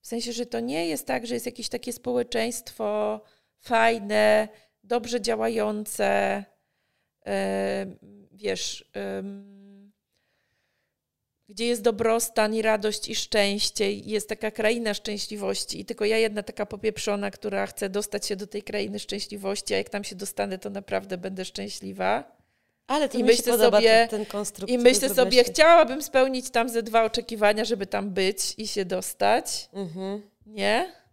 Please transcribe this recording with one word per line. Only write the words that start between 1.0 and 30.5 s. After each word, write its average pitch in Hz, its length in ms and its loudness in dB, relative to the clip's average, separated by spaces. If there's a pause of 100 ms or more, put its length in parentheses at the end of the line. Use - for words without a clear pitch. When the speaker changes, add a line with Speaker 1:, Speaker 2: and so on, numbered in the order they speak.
Speaker 1:
tak, 240 200 -4
że 240 60 -4
jest 233 120 -4
jakieś 240 240 -8
takie 240 240 -8
społeczeństwo 226 1300 -4 (380)
fajne, 214 880 4 (360)
dobrze 233 380 -2
działające, 208 1200 0 (800)
em, 196 720 -2 (340)
wiesz, - 600 -6
em, 101 580 -10 (2000)
gdzie 214 160 -4
jest 240 160 0
dobrostan 226 760 2
i 220 60 0
radość 214 480 0
i 220 60 -6
szczęście 202 760 0
i 202 180 -8
jest 208 200 -4
taka 214 220 -4
kraina 220 420 0
szczęśliwości 202 880 -6
i 196 60 -10
tylko 226 200 -4
ja 220 120 2
jedna 214 260 0
taka - 220 -6
popieprzona, 202 680 -4
która 196 340 -4
chce 196 240 -6
dostać 208 380 -4
się 208 80 -4
do 202 120 -10
tej 208 160 -10
krainy 202 360 -6
szczęśliwości, 202 760 -6
a 190 40 2
jak 202 120 -2
tam 202 140 -6
się 202 120 -12
dostanę, 196 420 -6
to 208 120 -10
naprawdę 196 480 -6
będę 185 280 -8
szczęśliwa. 196 920 -4 (500)
Speaker 2:
Ale 285 220 2
to - 80 -4
Speaker 1:
I 240 60 2
Speaker 2:
mi 240 60 4
się 240 80 8
Speaker 1:
myślę 240 160 0
Speaker 2:
podoba 214 240 6
Speaker 1:
sobie, 220 120 8
Speaker 2:
ten, 226 200 8
ten 214 160 -4
konstrukt, 202 460 -6
Speaker 1:
i - 40 2
Speaker 2:
który 240 160 2
Speaker 1:
myślę 254 80 4 (100)
sobie, - 60 -2
Speaker 2:
zrobiłeś. 247 320 6
Speaker 1:
chciałabym 311 540 8
spełnić 262 480 2
tam 233 200 0
ze 233 140 -2
dwa 226 200 4
oczekiwania, 214 640 2
żeby 196 220 -2
tam 202 220 -4
być 190 480 0
i 214 100 -8
się 196 180 -4
dostać. 196 880 0
Speaker 2:
Mhm. 190 480 -8 (240)
Speaker 1:
Nie? 214 460 0 (220)